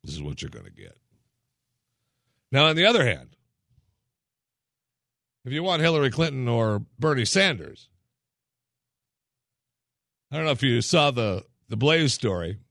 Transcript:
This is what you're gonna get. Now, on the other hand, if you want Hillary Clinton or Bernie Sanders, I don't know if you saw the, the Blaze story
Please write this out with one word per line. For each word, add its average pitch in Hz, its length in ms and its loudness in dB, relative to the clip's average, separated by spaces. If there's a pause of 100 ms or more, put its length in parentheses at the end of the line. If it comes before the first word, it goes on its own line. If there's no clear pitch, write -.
This 71 100 -12
is 78 80 -10
what 71 200 -10
you're - 80 -12
gonna 50 200 -20
get. 50 260 -20 (1600)
Now, 143 140 4
on 156 100 2
the 175 100 4
other 220 180 6
hand, 71 260 -4 (2250)
if 127 80 -10
you 151 100 -4
want 175 200 0
Hillary 151 280 2
Clinton 135 380 -2
or 110 320 0 (180)
Bernie 143 260 0
Sanders, 160 640 -2 (2500)
I 143 60 -10
don't 160 80 -6
know 156 80 -2
if 127 100 -2
you 120 200 2
saw 147 300 2
the, 107 320 -2 (240)
the 110 80 -6
Blaze 147 360 2
story 92 460 -4 (120)